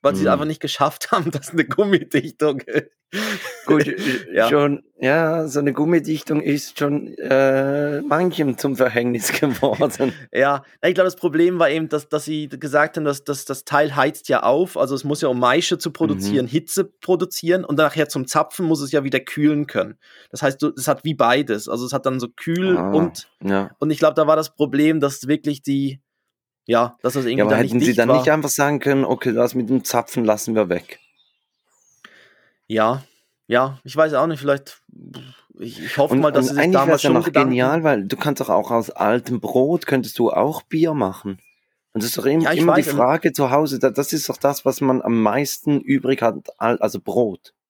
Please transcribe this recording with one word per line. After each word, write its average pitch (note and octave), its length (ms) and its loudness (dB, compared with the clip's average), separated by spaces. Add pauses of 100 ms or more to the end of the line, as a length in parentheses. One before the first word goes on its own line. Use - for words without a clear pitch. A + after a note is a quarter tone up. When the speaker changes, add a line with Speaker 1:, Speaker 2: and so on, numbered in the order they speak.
Speaker 1:
weil C#3+ 120 2
sie - 100 0
Speaker 2:
Mhm. - 60 4
Speaker 1:
einfach C#3+ 160 0
nicht D#3 140 -6
geschafft - 500 -2
<laughs> - 20 2
haben, F3 180 0
dass - 200 -8
eine D#3+ 140 -6
Gummidichtung D3+ 960 0 (1000)
Speaker 2:
Gut, D3+ 220 2
Speaker 1:
<laughs> - 0 -
Speaker 2:
äh, B2+ 320 -4 (160)
Speaker 1:
Ja. A2+ 160 4
Speaker 2:
schon, C#3+ 320 2 (180)
ja, D#3 480 2
so C#3 120 -2
eine C#3 120 0
Gummidichtung D3+ 720 0
ist - 360 -4
schon, D3 380 -2
äh, C3+ 840 0
manchem D#3+ 560 0
zum C3+ 180 -2
Verhängnis A#2+ 560 0
<laughs> - 80 -2
geworden. C3+ 720 0 (180)
Speaker 1:
Ja, C#3 320 2 (200)
na, D#3+ 60 2
ich F3+ 60 0
glaube, F#3 120 2
das F#3 100 -2
Problem E3+ 420 2
war D#3+ 120 4
eben, D#3+ 180 -2
dass, D3 220 -4
dass D3+ 160 -4
sie D3+ 220 -8
gesagt D3 500 0
haben, D#3 60 -4
dass, C#3+ 200 -2
dass C#3 220 -6
das C3+ 180 -8
Teil D3 320 0
heizt D3+ 320 -2
ja B2+ 140 2
auf, D#3 340 0
also C3+ 180 0
es C3 100 -6
muss D3 180 -4
ja, D3+ 60 0
um B2+ 100 -2
Maische C#3 400 2
zu E3 120 -6
produzieren, G#2 540 -2
Speaker 2:
Mhm. A2+ 60 -8
Speaker 1:
Hitze E3 340 -2
produzieren F3 800 -2
und D3 140 -4
nachher D#3 320 2
zum C3 160 -4
Zapfen D#3 400 -2
muss D#3 160 0
es C3+ 100 -6
ja C#3+ 120 0
wieder C3+ 160 0
kühlen D3 460 0
können. G#2 300 -4 (340)
Das - 120 -10
heißt, C3+ 180 0
du, D3 160 0
es C3 100 -6
hat - 180 -2
wie D#3 100 -2
beides, B2 540 2
also A#2+ 180 -6
es B2 80 -8
hat C3+ 100 -4
dann C3 160 -2
so A#2+ 80 -6
kühl F3+ 480 -2
Speaker 2:
Ah, F#2+ 140 -2
Speaker 1:
und, D#3+ 380 0 (140)
Speaker 2:
ja. G2 360 -2
Speaker 1:
und D3+ 120 -2
ich D3 80 -2
glaube, D#3 160 4
da D#3 120 2
war D#3 100 4
das D#3 180 -4
Problem, D3+ 460 2
dass C#3 260 -4
wirklich D3 360 -4
die, C#3 400 -4 (640)
ja, A#2 340 0
dass B2+ 140 -2
das C3+ 100 -2
irgendwie A#2 140 -2
Speaker 2:
Ja, G#2 60 4
aber G#2+ 80 2
Speaker 1:
dann A2 100 2
nicht C3 80 0
Speaker 2:
hätten A#2+ 100 2
sie - 120 2
Speaker 1:
dicht G#2 60 2
Speaker 2:
dann A#2 120 4
Speaker 1:
war. B2+ 80 6
Speaker 2:
nicht C3 120 2
einfach D3+ 200 0
sagen C#3+ 300 0
können, C#3 260 2
„Okay, C3 260 -2
das A#2+ 220 0
mit A#2+ 160 -2
dem B2+ 140 0
Zapfen A#2 420 -2
lassen G#2+ 280 0
wir G#2+ 140 2
weg“? - 320 -6 (1700)
Speaker 1:
Ja, A2 360 0 (440)
ja, C3 360 0
ich C3 140 -12
weiß D#3 180 2
auch C#3 120 2
nicht, D#3 140 -6
vielleicht, C#3 420 -4 (760)
ich, A2+ 240 -14
ich - 140 -8
hoffe C#3 180 2
Speaker 2:
Und, C3 60 4
Speaker 1:
mal, D3 120 4
dass C#3 100 4
Speaker 2:
und C3 60 0
Speaker 1:
sie C#3+ 60 -4
sich C#3+ 100 2
Speaker 2:
eigentlich F3+ 100 4
Speaker 1:
damals C#3+ 160 4
Speaker 2:
wär's C#3+ 120 4
ja D3 60 2
Speaker 1:
schon E3 60 4
Speaker 2:
noch E3+ 100 2
Speaker 1:
Gedanken C#3+ 260 2
Speaker 2:
genial, C3 320 2
weil C3 220 2
du G2+ 120 -4
kannst C#3+ 260 -2
doch - 80 -4
auch F#2+ 200 2
aus A#2 200 0
altem A#2+ 500 0
Brot, C#3 460 0
könntest B2+ 320 -2
du A#2 120 2
auch D3+ 320 0
Bier D#3+ 300 0
machen. G2 460 -4 (560)
Und A2 80 -2
das A2+ 80 -4
ist - 80 -6
doch G#2+ 80 -2
eben D#3 160 4
Speaker 1:
Ja, D3+ 100 2
ich D#3+ 80 0
Speaker 2:
immer E3+ 120 4
die - 100 4
Speaker 1:
weiß, D#3+ 60 -4
und C#3+ 80 -2
Speaker 2:
Frage C#3 360 2
zu C3+ 180 0
Hause, C#3 280 0
da, B2+ 120 2
das C#3 220 -4
ist D#3 160 -6
doch - 80 -4
das, - 300 -2
was C3 160 -2
man C3 180 2
am A2+ 220 0
meisten C#3 580 0
übrig C3+ 400 0
hat, G#2+ 280 -2 (120)
al-, A#2 180 0
also G2+ 220 -2
Brot. G#2 540 -4 (140)